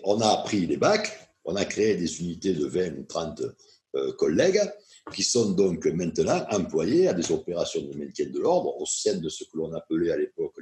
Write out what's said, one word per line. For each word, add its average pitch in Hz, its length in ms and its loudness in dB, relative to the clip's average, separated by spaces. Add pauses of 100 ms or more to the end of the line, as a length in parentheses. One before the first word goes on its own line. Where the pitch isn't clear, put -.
on 104 180 2
a 107 180 4
pris 95 280 0
les - 100 0
bacs, - 540 0 (140)
on 87 100 -4
a 98 100 0
créé 101 320 2
des 85 240 -4
unités 87 340 -2
de 73 120 0
vingt 85 320 -2
ou 67 60 -10
trente, 78 380 -6 (520)
euh, 67 200 -2
collègues 147 460 4 (540)
qui - 80 -4
sont 110 300 2
donc 90 340 2
maintenant 85 640 0
employés 104 580 2
à 92 60 2
des 82 160 -2
opérations 82 520 -2
de 71 140 -10
maintien 73 300 -4
de 65 120 -6
l'ordre 135 420 2
au - 60 -6
sein - 280 -2
de 82 140 -4
ce - 160 -8
que - 120 -14
l'on 80 160 -4
appelait 82 380 -2
à 78 60 0
l'époque 76 460 -4